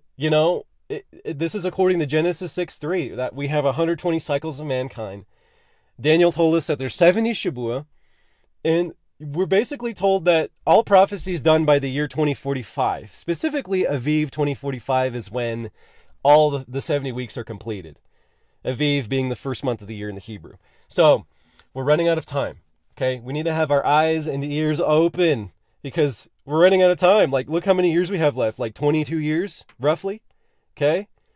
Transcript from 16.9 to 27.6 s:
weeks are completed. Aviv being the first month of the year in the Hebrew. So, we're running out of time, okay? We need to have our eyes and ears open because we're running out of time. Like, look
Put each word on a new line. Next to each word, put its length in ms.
weeks 240
are 80
completed. 540
Aviv 440
being 200
the 60
first 300
month 160
of 80
the 80
year 120
in 60
the 60
Hebrew. 340
So, 400
we're 80
running 240
out 120
of 80
time, 340
okay? 220
We 140
need 140
to 60
have 200
our 120
eyes 440
and 160
ears 360
open 680
because 480
we're 180
running 180
out 120
of 60
time. 340
Like, 160
look 160